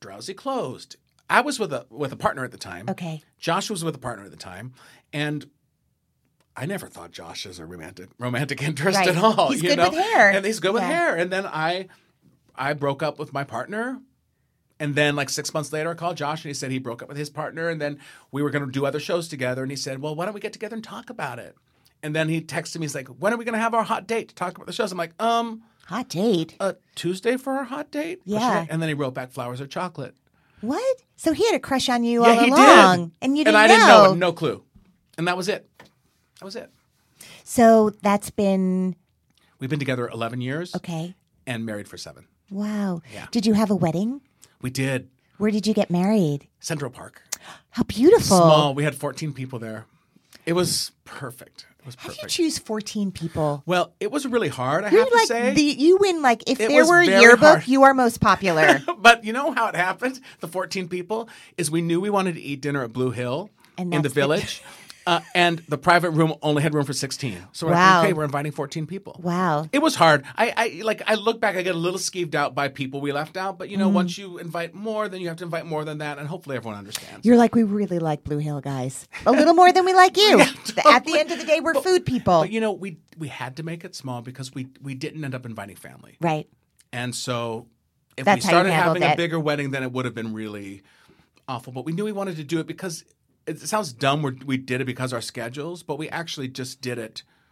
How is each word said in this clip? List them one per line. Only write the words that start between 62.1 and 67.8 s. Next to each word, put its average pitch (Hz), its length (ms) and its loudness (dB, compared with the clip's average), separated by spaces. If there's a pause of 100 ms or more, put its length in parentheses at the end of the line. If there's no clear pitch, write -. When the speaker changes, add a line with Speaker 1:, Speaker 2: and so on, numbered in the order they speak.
Speaker 1:
wanted 190 260 0
to - 40 -14
eat 139 220 -10
dinner 143 220 -4
at 113 80 -10
Blue 127 180 -2
Hill 123 400 -6 (280)
Speaker 2:
And 180 160 -6
Speaker 1:
in 151 80 0
the 143 60 -2
Speaker 2:
that's 135 60 -8
the 147 60 0
Speaker 1:
village. 156 420 -2 (440)
Uh, 170 140 0 (140)
and 175 240 2 (100)
the 147 80 -4
private 175 360 2
room 160 280 2
only 147 220 0
had 156 100 0
room 147 140 0
for 135 80 -6
sixteen. 127 420 -8 (160)
So - 140 -8
we're 165 80 2
Speaker 2:
Wow. 180 240 6